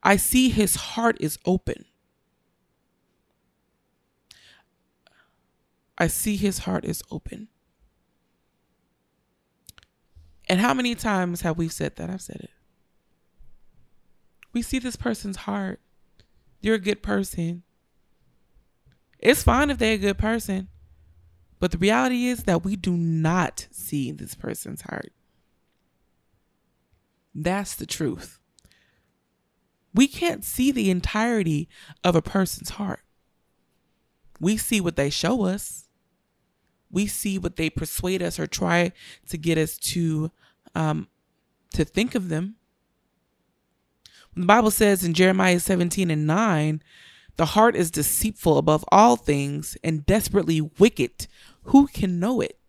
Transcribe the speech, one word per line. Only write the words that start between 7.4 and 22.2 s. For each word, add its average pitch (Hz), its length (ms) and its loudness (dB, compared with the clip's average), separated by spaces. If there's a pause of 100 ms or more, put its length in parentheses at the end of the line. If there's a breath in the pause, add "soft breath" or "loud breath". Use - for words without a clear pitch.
And 185 120 0
how 247 120 2
many 247 220 -2
times 185 460 -4
have 165 180 -2
we 165 100 -2
said 147 280 -8
that? 165 140 -10
I've 185 120 -12
said - 180 -16
it. - 100 -18 (2000)
We 240 100 -2
see 262 160 -4
this 247 180 -6
person's 202 420 -6
heart. 196 420 -6 (800)
They're 214 140 2
a 220 40 0
good 202 240 -4
person. 175 600 -4 (1600)
It's - 240 4
fine 262 280 4
if 262 80 -2
they're 220 160 2
a 208 40 -4
good 196 200 0
person. 214 500 -4 (880)
But 180 140 -2
the 170 60 -4
reality 247 480 2